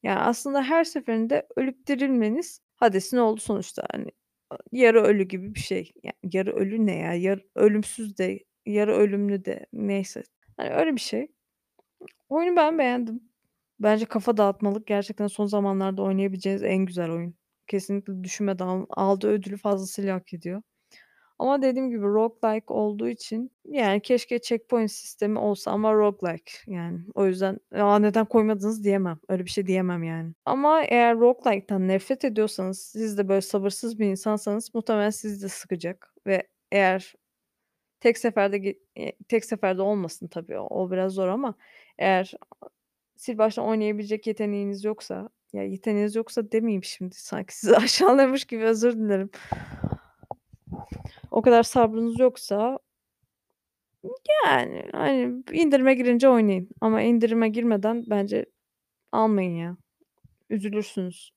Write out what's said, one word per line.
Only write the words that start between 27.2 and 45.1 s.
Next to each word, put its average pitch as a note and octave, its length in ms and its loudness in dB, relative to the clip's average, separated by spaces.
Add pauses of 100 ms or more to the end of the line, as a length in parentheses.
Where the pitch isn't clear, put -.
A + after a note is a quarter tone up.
yüzden, F#3+ 320 0 (160)
"A, G#3 240 4
neden G#3+ 280 4
koymadınız?" G#3+ 580 0
diyemem. F#3+ 340 0 (100)
Öyle F#3 160 -2
bir F3 60 -12
şey G3 160 -4
diyemem, F#3 360 0
yani. E3 300 -6 (120)
Ama D4 400 2
eğer A#3 340 4
roguelike'tan G#3 680 2
nefret F#3+ 360 0
ediyorsanız, G#3 580 -2
siz G#3+ 360 -6
de G3 100 0
böyle G3 120 4
sabırsız G3+ 580 -4
bir G#3+ 80 2
insansanız G#3 680 -2
muhtemelen G#3+ 360 0
sizi G#3 320 -8
de G3 60 -8
sıkacak - 640 -10 (120)
ve F#3+ 220 0 (240)
eğer F#3+ 420 2 (840)
tek A#3 180 2
seferde G3+ 400 0
ge-, G3 200 -6 (200)
e, D#2 140 -8 (160)
tek A3 160 0
seferde F#3+ 380 -2
olmasın F#3+ 460 -4
tabii, E3+ 300 -10
o, G2 80 -8 (180)
o F3+ 60 -6
biraz F#3 220 0
zor F#3+ 160 -2
ama A3+ 260 -4 (440)
eğer F#3+ 360 0 (880)
sil A#3 160 -6
baştan A3 280 2
oynayabilecek G#3+ 600 -2
yeteneğiniz G3+ 580 -4
yoksa, G#3+ 440 -8 (240)